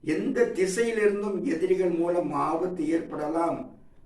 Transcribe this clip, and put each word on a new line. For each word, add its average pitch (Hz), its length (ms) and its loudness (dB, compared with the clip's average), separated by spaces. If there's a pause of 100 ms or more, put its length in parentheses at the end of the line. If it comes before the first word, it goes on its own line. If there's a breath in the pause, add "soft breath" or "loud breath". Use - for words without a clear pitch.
எந்த 226 520 0
திசையிலிருந்தும் 202 880 0
எதிரிகள் 180 480 2
மூலம் 170 420 0
ஆபத்து 165 560 -2
ஏற்படலாம் 160 880 -2 (280 soft breath)